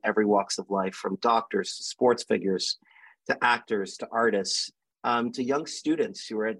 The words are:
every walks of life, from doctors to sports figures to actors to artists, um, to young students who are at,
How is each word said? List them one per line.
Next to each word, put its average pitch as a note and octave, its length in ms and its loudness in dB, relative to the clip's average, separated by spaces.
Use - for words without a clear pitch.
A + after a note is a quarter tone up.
every G#2+ 220 2
walks G2+ 320 2
of G2 120 -8
life, F#2+ 260 0
from F#2+ 220 -4
doctors A2+ 600 0
to - 60 -12
sports A#2+ 400 2
figures G2 540 -2
to B2+ 160 0
actors A#2 540 0
to - 140 -8
artists, G#2+ 600 0
um, A#2+ 300 0
to C3+ 100 -4
young C#3+ 240 0
students D3 600 -2
who A2 120 -4
are G#2+ 80 0
at, A2 120 -4